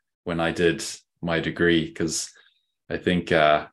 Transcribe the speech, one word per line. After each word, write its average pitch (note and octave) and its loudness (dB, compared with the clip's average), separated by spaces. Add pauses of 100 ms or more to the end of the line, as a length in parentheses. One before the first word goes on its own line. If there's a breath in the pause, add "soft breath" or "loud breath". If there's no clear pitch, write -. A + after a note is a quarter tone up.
(240)
when E2+ -4
I E2 0
did E2 0 (380)
my E2+ -2
degree, E2 0
'cause - -6 (560 soft breath)
I E2+ -6
think, F2 0
uh, D2+ 4